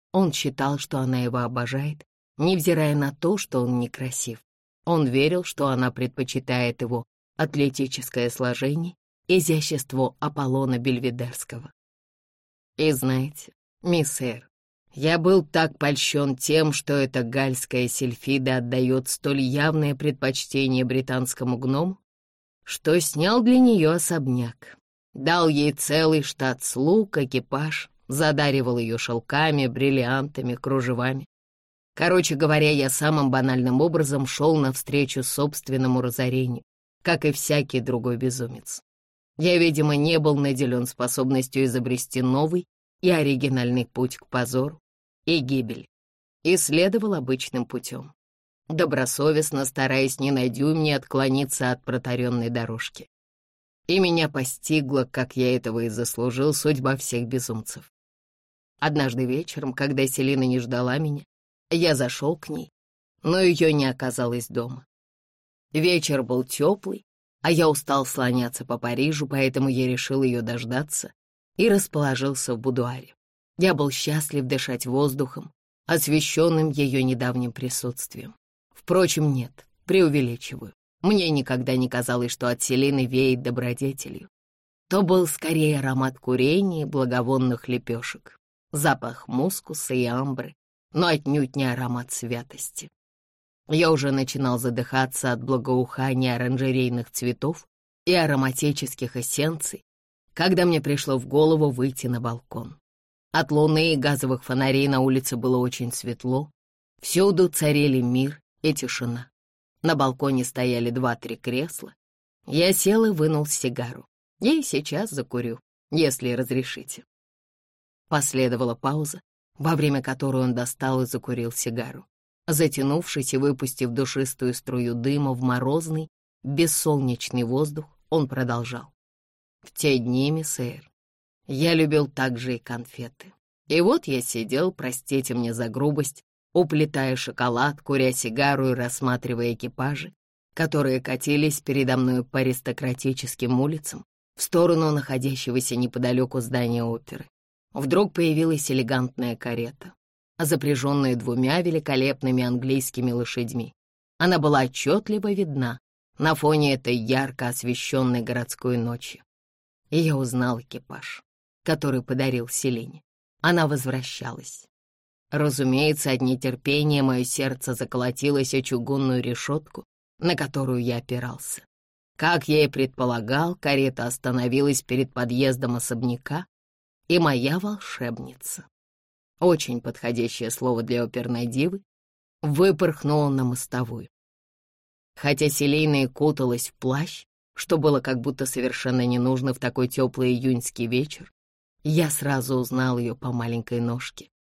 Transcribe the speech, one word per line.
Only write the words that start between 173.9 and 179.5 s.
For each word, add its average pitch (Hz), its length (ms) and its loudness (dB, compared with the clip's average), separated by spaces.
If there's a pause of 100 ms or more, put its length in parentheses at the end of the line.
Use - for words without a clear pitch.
остановилась 127 760 0
перед 131 320 -2
подъездом 123 640 0
особняка, 123 680 -4 (640)
и 175 100 4
моя 143 400 2
волшебница — 131 1080 -10 (720)
очень 156 440 2